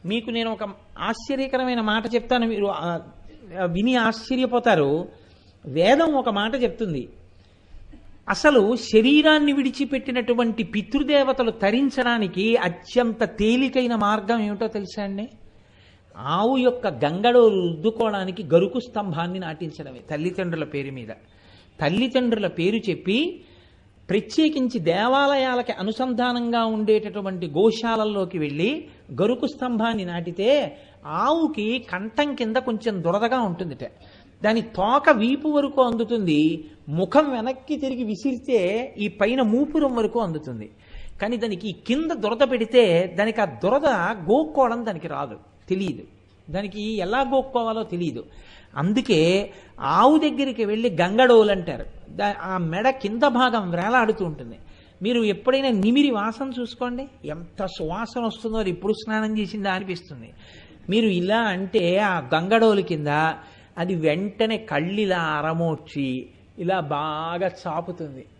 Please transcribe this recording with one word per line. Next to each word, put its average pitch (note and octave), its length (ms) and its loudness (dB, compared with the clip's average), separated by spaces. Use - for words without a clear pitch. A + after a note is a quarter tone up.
మీకు A3+ 240 -4
నేను A3+ 220 -2
ఒక G#3+ 120 -6
ఆశ్చర్యకరమైన B3+ 800 -2
మాట A3 340 0
చెప్తాను, A#3 320 2
మీరు, G#3 200 0
ఆ, E3+ 340 -2
విని G3+ 320 2
ఆశ్చర్యపోతారు. A3 1120 2
వేదం B3+ 480 4
ఒక B3 140 0
మాట A3 340 -2
చెప్తుంది. F3 460 -4
అసలు A#3 480 4
శరీరాన్ని D4 760 6
విడిచిపెట్టినటువంటి B3 1080 0
పితృదేవతలు C4 880 0
తరించడానికి A3+ 1040 0
అత్యంత A3+ 680 0
తేలికైన B3 720 2
మార్గం G#3+ 460 0
ఏమిటో G#3 260 -4
తెలుసా G#3 360 -6
అండి? G3+ 260 -8
ఆవు F3+ 400 0
యొక్క B3 320 2
గంగడోలు F#3+ 800 4
రుద్దుకోవడానికి G3 720 -2
గరుకు F3 380 2
స్తంభాన్ని F3+ 580 -6
నాటించడమే D#3 600 -12
తల్లిదండ్రుల E3 640 -4
పేరు C#3 280 -6
మీద. A#2+ 160 -12
తల్లిదండ్రుల A3+ 680 0
పేరు G3 440 0
చెప్పి, B3+ 540 -2
ప్రత్యేకించి B3+ 680 0
దేవాలయాలకి B3 960 2
అనుసంధానంగా A#3+ 920 -2
ఉండేటటువంటి G#3 840 0
గోశాలల్లోకి G#3 920 0
వెళ్ళి D#3+ 460 -2
గరుకు B3 240 2
స్తంభాన్ని A3+ 580 -2
నాటితే F3 720 0
ఆవుకి A#3+ 840 0
కంఠం A3+ 420 -2
కింద A3+ 220 -4
కొంచెం A3 460 -2
దురదగా A3 380 0
ఉంటుందిట. E3+ 500 -6
దాని A3 160 2
తోక A#3 500 2
వీపు C4+ 380 2
వరకు C#4+ 340 2
అందుతుంది, G#3+ 840 2
ముఖం C4 440 2
వెనక్కి C4 440 -4
తిరిగి C4 280 -4
విసిరితే A3+ 960 -2
ఈ G#3 100 -2
పైన A#3+ 340 2
మూపురం C4+ 540 2
వరకు A#3 240 0
అందుతుంది. D3 500 -6
కానీ A3+ 140 -2
దానికి G#3+ 320 -4
ఈ F3+ 40 -6
కింద D4+ 380 -2
దురద A#3 400 0
పెడితే G#3+ 680 4
దానికి A3 220 0
ఆ G#3 40 4
దురద F#3+ 420 0
గోక్కోవడం B3 560 2
దానికి F3 220 -6
రాదు, C3+ 300 -8
తెలియదు. F#3 340 -2
దానికి G#3 460 -6
ఎలా G3+ 240 -2
గోక్కోవాలో A3+ 600 0
తెలియదు. E3 420 -6
అందుకే F#3 720 2
ఆవు A3 380 6
దగ్గరికి C4 460 0
వెళ్ళి G#3+ 360 0
గంగడోలు A3 500 6
అంటారు. E3 340 -4
దా-, - 320 -2
ఆ F#3 160 -4
మెడ F3+ 300 0
కింద A#3 340 -2
భాగం A#3+ 480 2
వేలాడుతూ G#3+ 540 0
ఉంటుంది. C3+ 300 -10
మీరు A#3 200 2
ఎప్పుడైనా B3+ 460 2
నిమిరి A#3+ 420 4
వాసన A3+ 500 -4
చూసుకోండి, B3 480 -8
ఎంత E3+ 420 -8
సువాసన F#3 540 -6
వస్తుందో, A3 360 -4
అది G3+ 140 0
ఎప్పుడు F3+ 220 -2
స్నానం A3 460 -2
చేసిందా G3+ 340 -4
అనిపిస్తుంది. F3 600 -8
మీరు A3+ 160 4
ఇలా F#3+ 320 2
అంటే F#3 580 0
ఆ G3 220 2
గంగడోలు G3+ 460 4
కింద D3+ 260 -4
అది F3+ 160 -2
వెంటనే G3 640 0
కళ్ళిలా F#3 600 0
అరమోడ్చి D3+ 1080 -2
ఇలా F3+ 220 0
బాగా D#3 720 -4
చాపుతుంది. E3 580 -8